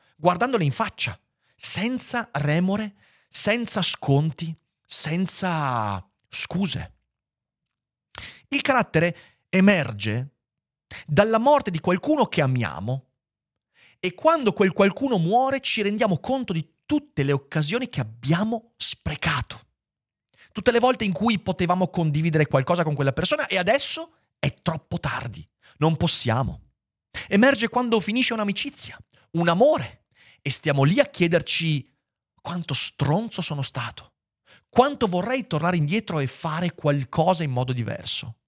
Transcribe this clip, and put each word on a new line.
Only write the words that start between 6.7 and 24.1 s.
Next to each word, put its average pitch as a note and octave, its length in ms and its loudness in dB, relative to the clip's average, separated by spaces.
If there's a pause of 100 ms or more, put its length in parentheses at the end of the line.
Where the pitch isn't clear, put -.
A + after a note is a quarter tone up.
Il C#4 120 0
carattere F3 560 2 (320)
emerge C3+ 880 2 (680)
dalla A3 340 4
morte C4+ 320 4
di D#3+ 100 -4
qualcuno A3+ 460 2
che - 140 -2
amiamo A#2+ 680 -2 (920)
e F3+ 160 -4
quando D4+ 380 2
quel F#3+ 200 2
qualcuno G3+ 460 2
muore B3+ 420 2
ci A3+ 220 -4
rendiamo G#3 360 0
conto B3+ 340 -4
di D#3+ 220 -6 (120)
tutte D4 380 -2
le D3 80 0
occasioni D#3+ 560 -2
che C#3 120 -6
abbiamo D#3 760 -4
sprecato. - 840 -4 (920)
Tutte G#3 180 2
le A#3 100 4
volte B3 240 2
in G3 80 0
cui G#3+ 260 0
potevamo F3+ 500 0
condividere D#3 580 2
qualcosa D3 360 0
con D#3 120 -2
quella C#3 200 0
persona C4+ 320 -2
e C#4+ 100 -4
adesso C#4 600 -2 (220)